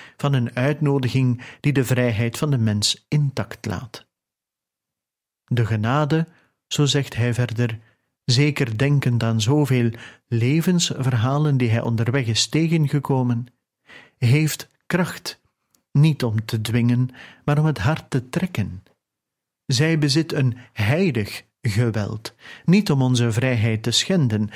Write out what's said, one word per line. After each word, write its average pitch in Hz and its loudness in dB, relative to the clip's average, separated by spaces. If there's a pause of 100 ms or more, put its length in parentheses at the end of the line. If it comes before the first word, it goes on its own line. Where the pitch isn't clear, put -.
(160)
van 143 0
een 120 0
uitnodiging 135 0 (180)
die 147 0
de 131 2
vrijheid 120 0
van 151 0
de 135 2
mens 104 0
intact 143 -4
laat. - -10 (1400)
De 120 0
genade, 139 0 (400)
zo 147 0
zegt 139 0
hij 120 0
verder, 117 -2 (460)
zeker 135 0
denkend 131 2
aan 113 2
zoveel 127 2 (360)
levensverhalen 135 0
die 123 2
hij 117 2
onderweg 117 0
is 107 -2
tegengekomen, 139 0 (720)
heeft 143 0 (180)
kracht, - -4 (520)
niet 143 4
om 110 -2
te 113 -4
dwingen, 120 2 (340)
maar 147 2
om 156 2
het 147 0
hart - -2
te 123 -4
trekken. 98 -6 (840)
Zij 156 2
bezit 151 0
een 131 0 (160)
heilig 117 -2 (160)
geweld, 110 -2 (300)
niet 202 2
om 139 2
onze 120 2
vrijheid 113 0
te 120 -2
schenden, 110 0